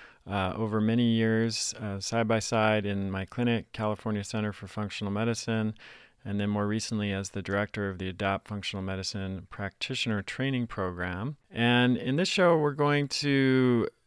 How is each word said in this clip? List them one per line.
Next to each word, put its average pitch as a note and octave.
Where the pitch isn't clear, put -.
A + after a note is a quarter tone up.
uh, F#2+
over G#2+
many A2+
years, A2+
uh, G2+
side A#2
by A2+
side G#2+
in G2
my F#2+
clinic, A#2
California G#2+
Center G#2+
for G2+
Functional G#2
Medicine, A2
and G2+
then G2+
more G#2
recently G#2
as G2
the G2
director G2+
of F#2
the F#2
Adapt G2
Functional G2+
Medicine F#2+
Practitioner G#2
Training B2+
Program. F2+
And B2
in C3
this F#3
show, F3
we're D3
going C#3+
to C3